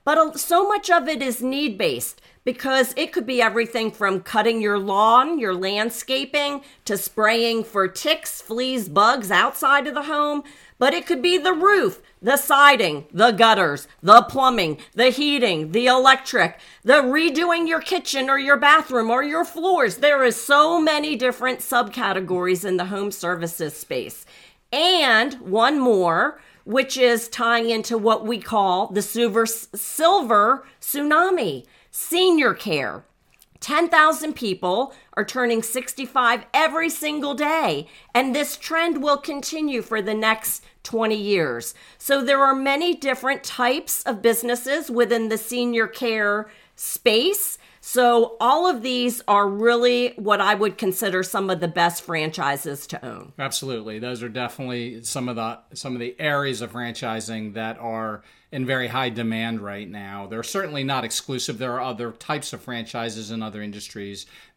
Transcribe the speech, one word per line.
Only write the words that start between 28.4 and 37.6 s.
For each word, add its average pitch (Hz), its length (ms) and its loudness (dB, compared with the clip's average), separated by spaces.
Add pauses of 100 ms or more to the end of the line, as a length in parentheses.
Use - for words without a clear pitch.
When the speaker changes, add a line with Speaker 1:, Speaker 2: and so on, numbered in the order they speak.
Speaker 1:
the 196 140 -2
silver, 226 440 0
silver 254 1200 0 (140)
tsunami, 294 880 0 (260)
senior 330 640 2
care. 131 500 -6 (560)
Ten 330 300 -2
thousand 311 460 4
people 196 580 -2 (220)
are 202 100 -2
turning 233 360 0
sixty-five 247 920 -2
every 320 360 2
single 294 440 -4
day, 277 540 0 (280)